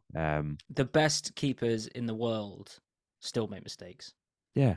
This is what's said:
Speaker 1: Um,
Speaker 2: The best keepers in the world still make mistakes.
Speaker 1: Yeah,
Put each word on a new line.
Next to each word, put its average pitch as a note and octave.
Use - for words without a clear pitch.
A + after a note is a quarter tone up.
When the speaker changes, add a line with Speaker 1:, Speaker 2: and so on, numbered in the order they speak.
Speaker 1:
Um, D2+
Speaker 2:
The C#3
best D3+
keepers A#2
in A#2+
the A2+
world G#2+
still -
make G2
mistakes. -
Speaker 1:
Yeah, B2+